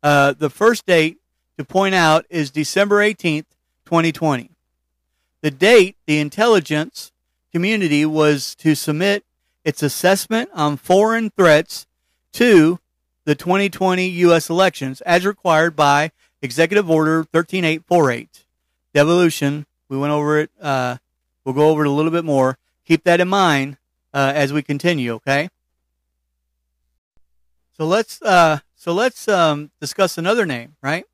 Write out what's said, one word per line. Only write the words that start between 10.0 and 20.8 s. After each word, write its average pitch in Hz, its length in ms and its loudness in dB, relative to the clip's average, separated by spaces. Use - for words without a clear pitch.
on 147 220 -4
foreign 214 540 0
threats 160 580 2
to 180 460 4
the 151 120 0
twenty 190 340 -2
twenty 185 380 -2
U 175 260 2
S 165 160 0
elections, 165 520 -2
as 180 240 0
required 170 500 -2
by 147 360 0
Executive 165 500 -2
Order 160 320 0
thirteen 175 400 -4
eight 160 220 -2
four 160 260 2
eight. - 340 -12
Devolution, 151 720 0
we 135 100 -8
went 143 140 -4
over 151 280 0
it, 156 120 -4
uh, 127 360 -6